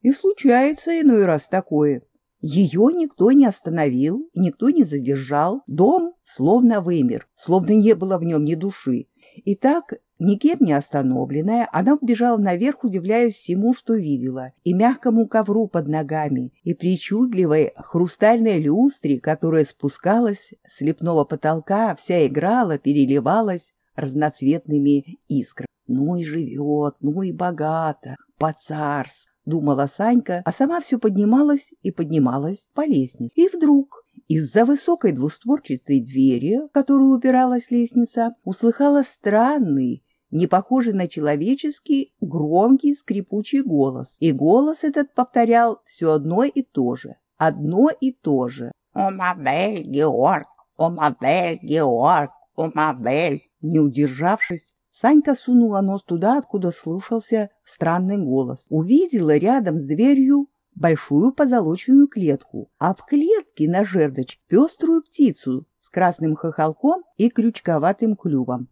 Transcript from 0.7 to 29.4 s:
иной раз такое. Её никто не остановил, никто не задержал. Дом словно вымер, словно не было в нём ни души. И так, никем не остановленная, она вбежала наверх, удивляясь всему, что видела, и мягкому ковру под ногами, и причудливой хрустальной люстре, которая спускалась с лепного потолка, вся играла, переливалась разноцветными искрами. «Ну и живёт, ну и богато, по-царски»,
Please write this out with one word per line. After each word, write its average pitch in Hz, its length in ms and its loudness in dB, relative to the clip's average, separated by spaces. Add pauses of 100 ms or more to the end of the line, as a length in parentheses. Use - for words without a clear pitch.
иной 233 240 4
раз 156 220 -2
такое. 147 560 0 (380)
Её 170 500 2
никто 285 400 0
не 277 140 6
остановил, 165 880 -2
никто 185 360 0
не 311 140 2
задержал. 143 840 -2
Дом 320 460 2 (100)
словно 220 560 2
вымер, 160 560 -2
словно 180 360 0
не 214 220 6
было 190 240 -2
в 170 60 -4
нём 156 220 -2
ни 147 100 -2
души. 160 520 -6 (380)
И 202 100 -2
так, 302 380 -2 (240)
никем 202 440 0
не 170 120 2
остановленная, 143 960 -2
она 220 300 2
вбежала 240 360 0
наверх, 202 460 -2
удивляясь 208 520 0
всему, 202 380 -2
что - 200 -4
видела, 131 600 -4 (100)
и 175 100 0
мягкому 226 540 2
ковру 214 400 0
под 160 200 -4
ногами, 147 640 -4 (120)
и 170 100 -4
причудливой 185 1040 0
хрустальной 208 840 0
люстре, 156 600 0
которая 156 460 0
спускалась 202 880 -4 (160)
с - 140 -16
лепного 160 440 -2
потолка, 165 680 -4
вся 170 300 0
играла, 165 520 0
переливалась 147 960 0 (220)
разноцветными 143 1300 -2
искрами. - 400 -6 (200)
«Ну 143 280 -2
и 170 80 -6
живёт, 147 800 -4
ну 151 200 -4
и 185 100 -6
богато, 160 840 -6 (220)
по-царски», 151 920 -6 (160)